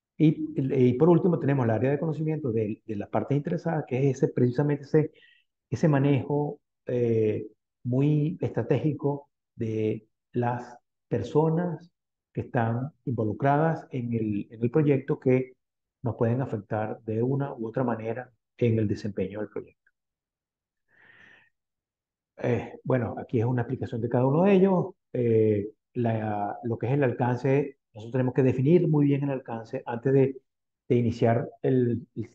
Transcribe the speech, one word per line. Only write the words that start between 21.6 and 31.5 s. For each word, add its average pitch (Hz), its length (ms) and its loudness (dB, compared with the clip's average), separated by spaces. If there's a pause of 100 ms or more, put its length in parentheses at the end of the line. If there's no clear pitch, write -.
Eh, - 480 -4
bueno, 127 340 0
aquí - 200 -4
es 113 80 2
una 123 160 0
explicación 113 380 -6
de 117 80 -4
cada 123 180 2
uno 147 160 2
de 202 100 4
ellos. 185 340 4 (260)
Eh, 110 580 2 (240)
la, 107 680 -2
lo 113 160 -4
que 117 80 -6
es 123 60 0
el 143 120 2
alcance, 135 760 0 (160)
nosotros 113 180 -14
tenemos 127 220 0
que 143 80 2
definir 143 440 4
muy 151 200 4
bien 143 180 2
el 143 60 -2
alcance 120 560 -8
antes 120 260 -2
de, 135 240 4 (520)
de 127 60 4
iniciar 120 540 2 (140)